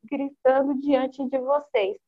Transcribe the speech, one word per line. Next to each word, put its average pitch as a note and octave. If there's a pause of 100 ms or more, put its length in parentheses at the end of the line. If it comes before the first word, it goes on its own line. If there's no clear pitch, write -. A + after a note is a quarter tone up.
gritando C#4
diante C4+
de C4+
vocês. B3+ (120)